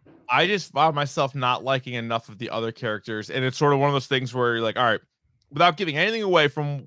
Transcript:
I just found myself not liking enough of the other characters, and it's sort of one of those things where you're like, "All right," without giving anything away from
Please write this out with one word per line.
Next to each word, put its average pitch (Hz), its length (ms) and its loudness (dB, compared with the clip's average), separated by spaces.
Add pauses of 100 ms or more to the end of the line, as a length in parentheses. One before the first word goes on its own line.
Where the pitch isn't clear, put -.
(280)
I 143 200 2
just 196 240 -4
found 151 240 2
myself 143 400 -2
not 127 280 0
liking 131 300 -2
enough 117 360 -4
of 104 100 -16
the 120 100 -6
other 113 220 -4
characters, 107 580 -6
and 131 160 -2
it's 127 120 -2
sort 143 160 4
of 139 60 2
one 143 100 2
of 143 40 0
those 139 140 -2
things 127 260 -2
where 120 220 0
you're 113 80 -2
like, 107 120 -2
"All 123 80 2
right," 113 160 4 (520)
without 160 260 4
giving 160 200 -4
anything 214 260 0
away 170 240 4
from 143 400 -4